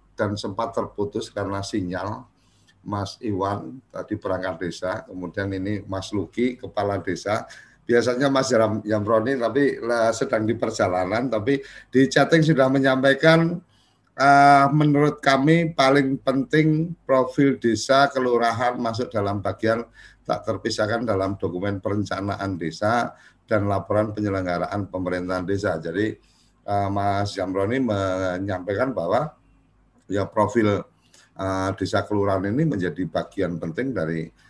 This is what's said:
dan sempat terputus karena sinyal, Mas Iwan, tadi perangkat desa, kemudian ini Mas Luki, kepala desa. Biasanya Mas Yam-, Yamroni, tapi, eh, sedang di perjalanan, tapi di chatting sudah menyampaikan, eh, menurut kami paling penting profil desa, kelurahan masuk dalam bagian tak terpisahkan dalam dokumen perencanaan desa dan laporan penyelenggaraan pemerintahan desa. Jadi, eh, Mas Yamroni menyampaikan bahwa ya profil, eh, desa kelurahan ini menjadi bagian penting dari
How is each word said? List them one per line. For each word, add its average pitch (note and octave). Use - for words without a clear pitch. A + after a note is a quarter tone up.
dan G#2
sempat A2
terputus G#2
karena G2
sinyal, G2
Mas G2+
Iwan, G2+
tadi G2
perangkat F#2
desa, F2+
kemudian F#2
ini G2
Mas F#2+
Luki, A2+
kepala G2+
desa. G2
Biasanya A#2+
Mas C3+
Yam-, G#2+
Yamroni, A2
tapi, A#2+
eh, A#2
sedang A2
di A2+
perjalanan, G#2+
tapi A#2
di C3
chatting D3+
sudah C#3
menyampaikan, C#3
eh, C#3
menurut D3
kami D#3
paling C3+
penting D#3
profil C3
desa, A#2
kelurahan B2
masuk A#2
dalam G2+
bagian A2
tak -
terpisahkan A2
dalam G2
dokumen F#2+
perencanaan G2
desa F#2
dan G2+
laporan G#2
penyelenggaraan F#2+
pemerintahan F2+
desa. G2
Jadi, F2
eh, G2+
Mas G2+
Yamroni G2
menyampaikan G2
bahwa G#2
ya G2
profil, G#2
eh, F#2+
desa F#2+
kelurahan G2+
ini A#2+
menjadi F2+
bagian F2
penting E2+
dari E2